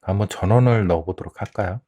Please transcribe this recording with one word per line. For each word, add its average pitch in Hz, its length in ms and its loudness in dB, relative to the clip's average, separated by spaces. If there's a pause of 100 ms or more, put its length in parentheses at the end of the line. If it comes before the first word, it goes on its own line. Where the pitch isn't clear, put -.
한번 98 260 -2
전원을 113 600 2
넣어보도록 85 520 -4
할까요? 98 480 -8